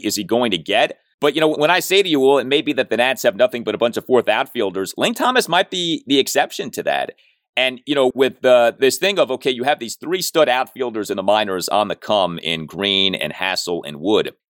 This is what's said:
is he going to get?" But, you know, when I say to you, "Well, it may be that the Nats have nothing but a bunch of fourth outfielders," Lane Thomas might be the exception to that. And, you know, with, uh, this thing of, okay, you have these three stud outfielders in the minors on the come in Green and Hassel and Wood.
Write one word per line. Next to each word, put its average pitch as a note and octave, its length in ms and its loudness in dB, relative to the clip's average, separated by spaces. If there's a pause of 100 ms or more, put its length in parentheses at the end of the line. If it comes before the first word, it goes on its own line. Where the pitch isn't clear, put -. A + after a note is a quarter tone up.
is G2+ 80 -2
he G#2 80 -4
going A2 300 0
to F2 60 0
get?" G#2+ 420 0 (180)
But, C#3+ 160 0
you D#3 60 -2
know, D#3 80 4
when D3+ 220 0
I F3+ 100 2
say F#3+ 220 2
to F#3+ 60 -8
you, D3 120 2
"Well, C3+ 180 6
it A#2+ 80 0
may D3 160 2
be D3 120 -2
that B2+ 140 -2
the A2 100 -2
Nats B2+ 260 0
have A#2 100 2
nothing A#2+ 300 0
but G#2 100 -2
a F#2+ 40 -4
bunch A#2+ 180 0
of G#2+ 100 -6
fourth A#2+ 220 2
outfielders," G#2 680 -2
Lane G3+ 180 -2
Thomas B3 340 0
might F3+ 200 0
be F3 380 -4
the C3+ 140 4
exception C#3+ 520 -2
to E2 120 -6
that. C#2 300 -4 (420)
And, B2+ 300 0
you C#3+ 100 -2
know, C3 180 2
with, B2+ 300 0
uh, A#2+ 340 6
this C3 200 2
thing F#3+ 200 -2
of, C3 140 0
okay, C3 180 -4
you A#2+ 140 -4
have D3 160 0
these A2+ 160 -10
three F3 260 -6
stud D3+ 260 2
outfielders B2 600 -4
in G2 60 -4
the F#2+ 80 -4
minors G2+ 460 0
on G#2 180 0
the E2 80 -6
come F#2 420 -2
in D#2+ 280 -6
Green F#2+ 500 -2
and D2+ 160 -6
Hassel F#2 500 -4
and D2 160 -14
Wood. F#2 360 0 (200)